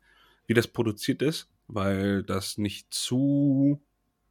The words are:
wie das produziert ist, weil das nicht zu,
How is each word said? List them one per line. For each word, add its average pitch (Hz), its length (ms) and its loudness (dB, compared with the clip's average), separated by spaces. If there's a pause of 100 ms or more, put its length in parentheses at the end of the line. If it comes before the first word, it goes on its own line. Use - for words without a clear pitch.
(480)
wie 113 80 2
das 113 140 4
produziert 113 540 -2
ist, 151 280 -4 (160)
weil 98 560 0
das 95 360 -6
nicht 104 360 -4
zu, 139 880 2 (480)